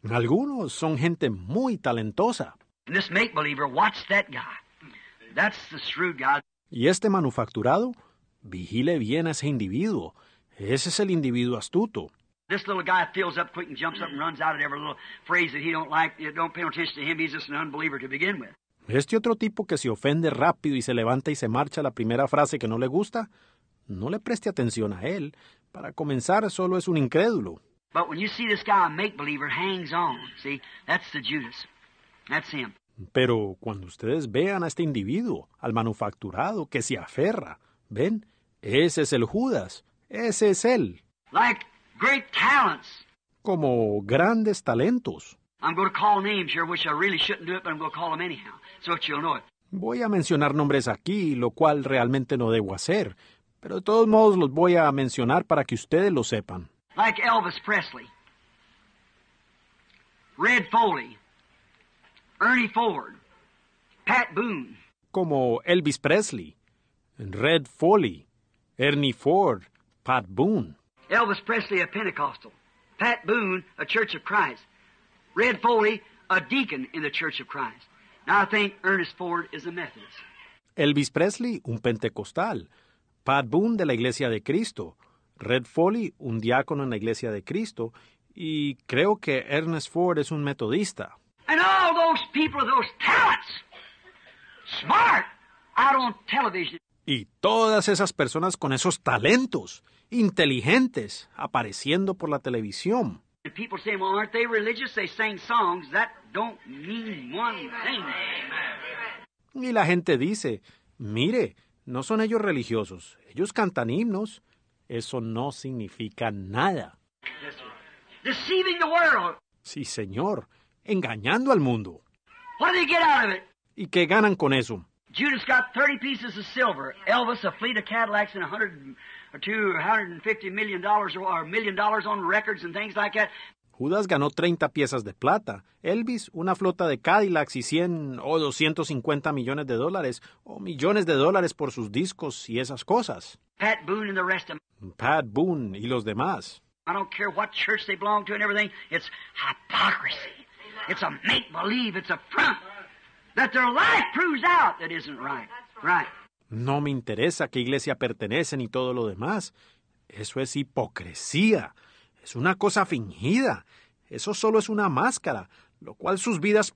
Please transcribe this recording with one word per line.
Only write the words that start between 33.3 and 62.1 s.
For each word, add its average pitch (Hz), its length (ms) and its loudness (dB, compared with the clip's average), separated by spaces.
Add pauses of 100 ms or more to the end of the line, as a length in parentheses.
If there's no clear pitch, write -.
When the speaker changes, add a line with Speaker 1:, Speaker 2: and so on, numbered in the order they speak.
Speaker 1:
cuando 98 260 -10
ustedes 123 440 -4
vean 180 320 0
a 170 40 -2
este 160 160 -4
individuo, 143 640 -2 (100)
al 120 140 -6
manufacturado 113 920 -4
que 123 160 -2
se 113 160 -4
aferra, 147 600 -4 (300)
¿ven? 190 380 -2 (340)
Ese 147 420 2
es 139 100 0
el 120 120 4
Judas. 190 600 -2 (240)
Ese 220 420 2
es 185 140 2
él. 185 380 2 (300)
Speaker 2:
Like 214 320 2 (340)
great 269 340 0
talents. 240 760 2 (360)
Speaker 1:
Como 120 600 2
grandes 196 600 2
talentos. 147 760 -2 (240)
Speaker 2:
I'm 160 120 0
gonna 190 180 0
call 208 300 4
names 196 300 -2
here, 165 120 0
which 165 220 -4
I 156 40 -2
really 170 280 0
shouldn't 180 280 -2
do 180 100 -4
it, 185 60 -8
but 175 80 -6
I'm 156 80 -4
gonna 156 120 -4
call 165 220 -4
'em 160 80 -4
anyhow, 175 320 -8 (300)
so 170 100 -4
that 165 160 -4
you'll 147 140 -2
know 156 140 0
it. 117 80 -10 (260)
Speaker 1:
Voy 226 320 -4
a 226 60 0
mencionar 147 460 2
nombres 143 320 2
aquí, 160 480 -2
lo 120 160 0
cual 147 340 4
realmente 131 520 2
no 117 140 2
debo 104 240 2
hacer. 160 420 -2 (440)
Pero - 160 -8
de 185 60 -4
todos 220 260 6
modos 214 300 10
los 147 120 4
voy 175 260 6
a 156 160 6
mencionar 135 540 2
para 147 180 2
que - 100 -4
ustedes 180 380 2
lo 135 100 2
sepan. 95 480 -4 (260)
Speaker 2:
Like 214 260 2
Elvis 226 380 2
Presley, 143 460 -2 (2250)
Red 226 340 2
Foley, 151 460 2 (1200)